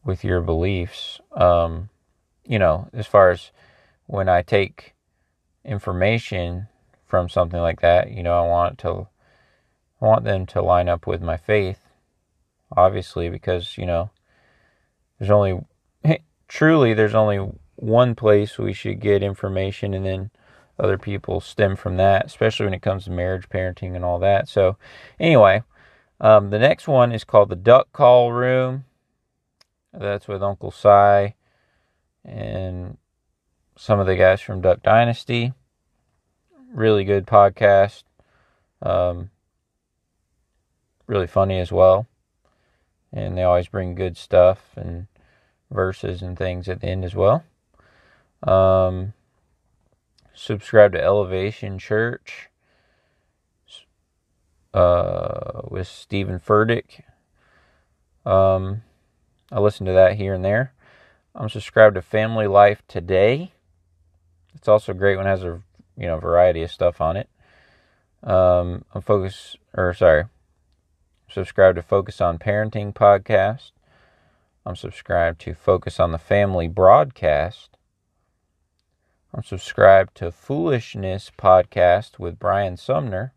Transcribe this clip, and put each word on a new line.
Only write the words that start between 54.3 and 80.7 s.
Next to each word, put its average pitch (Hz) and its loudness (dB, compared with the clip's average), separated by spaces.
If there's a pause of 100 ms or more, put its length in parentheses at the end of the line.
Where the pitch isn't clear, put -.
uh, 87 -2
with 92 -10
Stephen 98 -8
Furtick. 110 -2 (1200)
Um, 95 0 (720)
I 107 -4
listen 101 0
to 92 -2
that 92 6
here 98 -6
and 92 -6
there. 110 -2 (600)
I'm 107 -10
subscribed 107 4
to 90 -6
Family 110 -4
Life 101 4
Today. 98 -2 (1040)
It's - -8
also 107 2
great 95 0
when 98 -4
it - 0
has 95 -2
a, 87 -10 (360)
you 90 -8
know, 82 -4
variety 85 2
of 82 -10
stuff 87 -2
on 82 -2
it. - -12 (920)
Um, 90 0
I'm 101 -10
focus-, 95 -4 (160)
or 90 -2
sorry, 80 4 (1040)
subscribe 92 2
to 85 -10
Focus 98 -4
on 85 -2
Parenting 104 -6
podcast. 101 0 (920)
I'm 90 -12
subscribed 85 -4
to 80 -12
Focus - -2
on 87 0
the 82 -8
Family 95 -2
broadcast. 92 2 (1600)
I'm - -12
subscribed 98 2
to 87 -10
Foolishness 120 -8